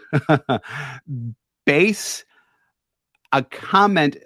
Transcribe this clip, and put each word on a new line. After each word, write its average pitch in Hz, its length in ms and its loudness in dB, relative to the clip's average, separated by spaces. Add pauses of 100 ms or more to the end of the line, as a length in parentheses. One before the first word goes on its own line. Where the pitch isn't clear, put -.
(120)
<laughs> 131 1500 -4
base 147 600 0 (1080)
a 135 120 2
comment 190 840 0